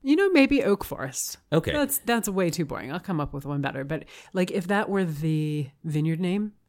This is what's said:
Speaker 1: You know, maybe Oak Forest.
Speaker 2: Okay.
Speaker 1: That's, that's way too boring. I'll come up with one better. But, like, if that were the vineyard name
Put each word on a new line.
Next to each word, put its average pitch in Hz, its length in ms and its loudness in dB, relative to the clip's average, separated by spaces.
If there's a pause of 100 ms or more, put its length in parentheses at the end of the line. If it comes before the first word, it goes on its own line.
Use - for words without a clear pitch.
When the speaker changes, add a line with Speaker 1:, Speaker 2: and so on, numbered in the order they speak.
Speaker 1:
You 277 140 4
know, 392 140 4
maybe 277 320 6
Oak 196 220 2
Forest. - 540 -8 (140)
Speaker 2:
Okay. - 200 2
Speaker 1:
That's, 285 260 0
that's 233 300 -2
way 185 220 0
too 165 160 -2
boring. 123 260 -8
I'll 175 80 -6
come 170 200 -2
up 143 120 -4
with 135 140 -8
one 143 160 -2
better. 135 220 -4
But, 147 200 -6 (280)
like, 185 180 0
if 185 180 -2
that 202 200 0
were 196 160 0
the 151 640 -2 (160)
vineyard 160 360 0
name 202 320 0 (160)